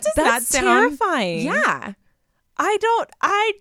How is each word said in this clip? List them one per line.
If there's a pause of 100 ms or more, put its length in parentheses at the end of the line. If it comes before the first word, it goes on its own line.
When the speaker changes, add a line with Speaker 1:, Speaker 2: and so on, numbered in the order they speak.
Speaker 1:
does
Speaker 2:
That's
Speaker 1:
not
sound
Speaker 2:
terrifying.
Speaker 1:
Yeah. (680)
Speaker 2:
I
don't, (100)
I